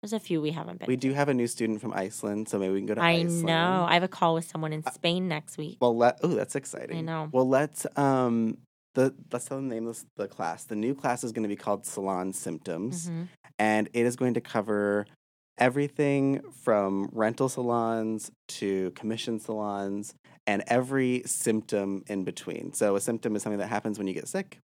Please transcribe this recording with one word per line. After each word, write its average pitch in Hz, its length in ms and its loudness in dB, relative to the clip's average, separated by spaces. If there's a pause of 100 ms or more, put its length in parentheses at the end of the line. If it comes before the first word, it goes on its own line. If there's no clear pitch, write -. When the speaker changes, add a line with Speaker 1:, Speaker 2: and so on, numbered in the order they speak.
Speaker 1:
There's 208 100 -6
a 220 80 -2
few 170 200 0
we 151 120 0
haven't 165 260 -8
been - 80 -8
Speaker 2:
We 127 100 2
Speaker 1:
to. 131 120 0
Speaker 2:
do 135 60 2
have 143 140 4
a 143 60 4
new 120 140 2
student 110 320 -2
from 104 120 -6
Iceland, 101 560 -4
so - 100 -4
maybe 95 140 0
we 98 60 0
can 101 80 -4
go 104 80 0
to - 80 -2
Speaker 1:
I 170 120 6
Speaker 2:
Iceland. 170 320 0
Speaker 1:
know. 175 420 2
I - 60 6
have 175 100 6
a 185 40 -2
call 170 260 2
with 165 140 -2
someone 156 240 -4
in 156 140 -6
Speaker 2:
Uh, 160 60 -6
Speaker 1:
Spain 180 340 0
next 151 320 -6
week. 151 220 -8
Speaker 2:
well, 120 160 6
let, 120 280 6
ooh, 180 120 2
that's 101 180 -2
exciting. - 440 -6
Speaker 1:
I - 20 -4
know. 160 320 -4
Speaker 2:
Well, 170 160 4
let's, 139 360 2 (120)
um, 127 640 2 (360)
the, 131 180 4 (200)
let's 123 140 -6
tell 139 120 -8
them 135 100 -6
the 120 60 -4
name 113 140 -4
of 113 160 -10 (120)
the 101 120 -4
class. 82 340 -6
The 110 140 -8
new 113 180 0
class 131 300 -2
is 117 80 -4
gonna 110 160 -2
be 101 80 -4
called 101 280 -2
Salon 95 480 -2
Symptoms, 95 760 -6
Speaker 1:
Mm-hmm. 165 140 -6 (360)
Speaker 2:
and 107 340 2
it 120 140 4
is 120 80 0
going 123 200 0
to 117 60 0
cover 104 640 0 (540)
everything 139 840 2 (100)
from 98 600 2
rental 110 360 2
salons 113 840 -2 (160)
to 95 460 -2
commission 110 480 -4
salons 104 760 -6 (320)
and 104 220 2
every 127 580 2
symptom 101 800 0
in 98 160 -4
between. - 500 -8
So 104 220 2
a 98 60 2
symptom 117 340 -2
is 101 80 -2
something 104 160 -4
that 98 80 -2
happens 107 320 -2
when 101 80 -2
you 92 80 -2
get - 140 -8
sick. - 360 -8